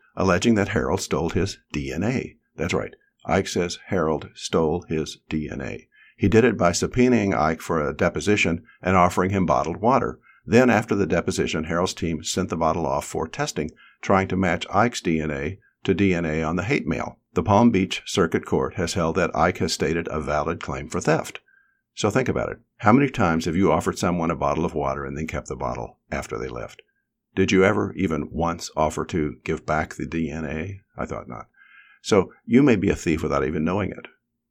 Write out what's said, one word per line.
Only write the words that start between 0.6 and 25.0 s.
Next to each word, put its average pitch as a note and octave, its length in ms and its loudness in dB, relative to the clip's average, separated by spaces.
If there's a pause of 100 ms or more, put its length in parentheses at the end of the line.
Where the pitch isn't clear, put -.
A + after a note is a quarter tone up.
Harold C2+ 300 0
stole E2 300 -2
his - 300 -2 (120)
D C2+ 220 -6
N D#2+ 100 -4
A. A2+ 320 -4 (220)
That's - 160 -4
right. G#1+ 200 -4 (320)
Ike F#2 220 2
says F2 400 -2
Harold D#2+ 460 0
stole E2+ 560 0
his D#2 300 -4 (100)
D D2+ 200 -4
N C2+ 120 -10
A. G#1+ 260 -10 (300)
He - 100 2
did A2+ 160 6
it A2 140 4
by F2 140 4
subpoenaing A2 640 2
Ike D#2 280 0
for E2 180 -2
a D2 160 -2
deposition F#2 680 0 (180)
and F#2 160 4
offering F2+ 320 4
him G2 160 0
bottled D2+ 320 0
water. G#2+ 420 0 (260)
Then, A#2+ 240 6
after A2 260 2
the G2 100 2
deposition, E2 600 0
Harold's F2 280 -2
team E2 300 -4
sent F2+ 260 -2
the F2+ 80 -4
bottle D#2+ 280 0
off C#2+ 200 -2
for D#2 220 -6
testing, - 440 -6 (300)
trying F#2 260 4
to F#2+ 80 -4
match F2 340 0
Ike's A2+ 300 0
D E2 220 0
N D2+ 100 -4
A D2 280 -6 (240)
to G2 100 2
D F#2+ 200 4
N E2+ 120 -2
A D#2 180 -2
on D#2+ 120 -2
the F2+ 80 -2
hate C#3 240 -2
mail. A#1+ 320 -6 (160)
The F2+ 80 0
Palm G#2+ 260 6
Beach F#2+ 360 0
Circuit - 400 0
Court C2+ 280 0
has E2+ 220 -4
held E2 200 0
that E2+ 200 0
Ike F2 240 2
has E2+ 140 -2
stated E2 360 -2
a D2+ 100 -4
valid D2 400 -4
claim D2 300 -10
for E2+ 100 -6
theft. - 400 -2 (540)
So - 160 0
think B2+ 180 0
about C2 220 -2
it. - 100 -10 (180)
How A2 140 2
many C#3 180 6
times E2 360 0
have E2 100 -2
you F#2 160 4
offered F2 280 0
someone E2+ 320 0
a D#2+ 40 -2
bottle C#2+ 300 0
of E2 80 -4
water C#2 320 -4